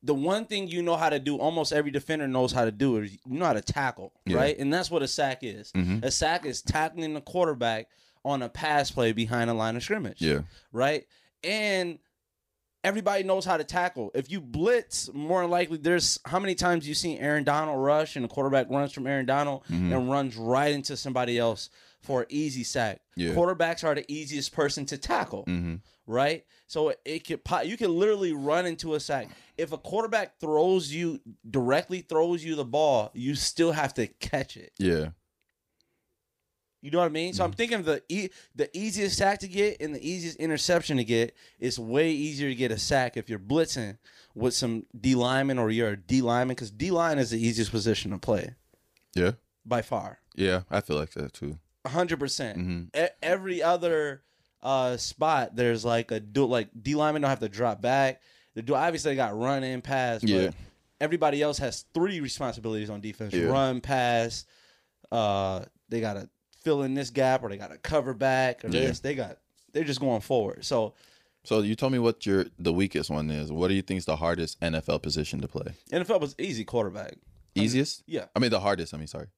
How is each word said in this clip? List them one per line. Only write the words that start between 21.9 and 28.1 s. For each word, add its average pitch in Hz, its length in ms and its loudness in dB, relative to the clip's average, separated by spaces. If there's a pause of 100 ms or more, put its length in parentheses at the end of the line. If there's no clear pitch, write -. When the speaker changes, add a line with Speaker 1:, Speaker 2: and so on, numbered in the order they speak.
Speaker 1:
for 131 220 -2
an - 80 -4
easy 139 340 -2
sack? 110 360 -2 (160)
Speaker 2:
Yeah. - 180 0
Speaker 1:
Quarterbacks 170 500 2
are 156 100 2
the 143 160 -6
easiest 147 420 -6
person 143 340 0
to 143 120 -8
tackle, 139 480 -4
Speaker 2:
Mm-hmm. 87 280 -2 (320)
Speaker 1:
right? 139 380 0 (220)
So 156 280 0 (100)
it 160 220 -8
could - 180 -6
po-, 170 180 0
you 175 140 -4
can 180 220 2
literally 196 340 2